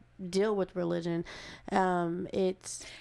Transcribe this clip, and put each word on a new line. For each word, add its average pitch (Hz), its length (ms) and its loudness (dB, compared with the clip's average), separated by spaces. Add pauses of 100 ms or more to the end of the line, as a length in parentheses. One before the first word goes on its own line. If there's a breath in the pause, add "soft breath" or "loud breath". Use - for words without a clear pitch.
(300)
deal 202 260 4
with 185 180 0
religion, 170 500 0 (460 loud breath)
um, 180 640 2
it's, - 520 -2 (160 loud breath)